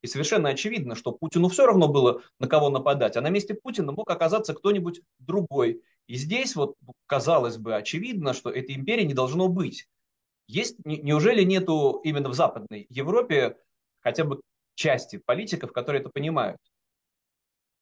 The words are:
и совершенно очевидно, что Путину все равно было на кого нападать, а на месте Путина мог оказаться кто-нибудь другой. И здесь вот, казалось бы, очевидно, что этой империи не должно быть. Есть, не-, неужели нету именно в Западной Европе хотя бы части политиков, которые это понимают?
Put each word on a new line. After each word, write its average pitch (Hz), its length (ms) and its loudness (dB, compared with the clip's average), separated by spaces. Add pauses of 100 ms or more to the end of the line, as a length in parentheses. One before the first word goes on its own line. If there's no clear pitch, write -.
и 123 60 -12
совершенно 151 420 0
очевидно, 151 460 -4
что - 160 -8
Путину 170 380 0
все 269 160 6
равно 185 240 8
было 127 320 4 (180)
на 127 80 -2
кого 147 220 4
нападать, 135 480 0
а 120 40 0
на 151 80 0
месте 202 240 -2
Путина 202 380 -6
мог 202 180 -8
оказаться 170 440 0
кто-нибудь 180 480 -2 (180)
другой. 131 600 0 (260)
И 120 80 -12
здесь 185 400 -4
вот, 143 200 -2 (320)
казалось 131 500 2
бы, 110 180 -4
очевидно, 160 580 -4
что - 160 -8
этой 131 260 -8
империи 202 280 -2
не 143 100 -2
должно 143 360 0
быть. - 380 -4 (600)
Есть, 190 380 -6
не-, 151 160 -6
неужели 165 420 4
нету 170 600 2
именно 143 260 -2
в 127 60 -4
Западной 107 540 -2
Европе 147 680 0 (440)
хотя 139 240 -2
бы 139 160 -6 (340)
части 127 420 -2
политиков, 165 560 -4
которые 135 280 -2
это 135 80 -12
понимают? 143 480 -4 (1200)